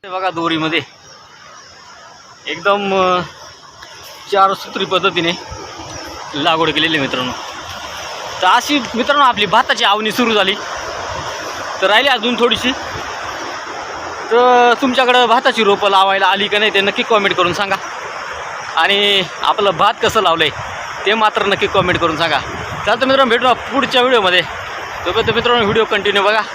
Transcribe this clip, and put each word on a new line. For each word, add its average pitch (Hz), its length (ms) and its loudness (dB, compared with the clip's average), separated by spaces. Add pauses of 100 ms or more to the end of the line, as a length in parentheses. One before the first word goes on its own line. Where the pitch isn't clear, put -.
हे 202 40 -14
बघा 185 220 -2
दोरीमध्ये 165 500 -2 (1700)
एकदम, 196 480 0
अ, 185 260 2 (1120)
चार 196 220 4
सूत्री - 300 -8
पद्धतीने 175 480 0 (1000)
लागवड 160 360 2
केलेली 156 280 0
आहे 135 80 0
मित्रांनो. 127 260 -4 (1080)
तर 180 40 2
अशी 240 320 2 (160)
मित्रांनो 277 300 2
आपली 208 220 2
भाताची 233 380 2
आवनी 214 280 2
सुरू 226 220 2
झाली. 196 200 2 (1300)
तर 190 40 0
राहिली 226 220 4
अजून 240 300 0
थोडीशी. 240 340 0 (1600)
तर 240 520 6
तुमच्याकडं 247 440 4
भाताची 233 380 2
रोपं 202 260 4
लावायला 196 360 4
आली 196 220 2
का 202 100 0
नाही 208 160 2
ते 196 60 4
नक्की 196 220 -2
कमेंट 202 340 2
करून 180 160 2
सांगा. 196 240 -2 (1000)
आणि 196 460 2 (200)
आपलं 196 280 2
भात 190 320 2
कसं 220 200 2
लावलं 165 220 2
आहे - 320 -4 (300)
ते 202 80 2
मात्र 214 320 2
नक्की 196 200 0
कमेंट 180 320 2
करून 165 180 0
सांगा. 151 220 0 (480)
चालतं 233 200 2
मित्रांनो, 269 240 4
भेटू 247 240 2
पुढच्या 254 460 0
व्हिडिओमध्ये. 202 420 4 (640)
तोपर्यंत 220 240 0
मित्रांनो 233 320 2
व्हिडिओ 220 220 2
कंटिन्यू 202 380 0
बघा. 208 200 2 (120)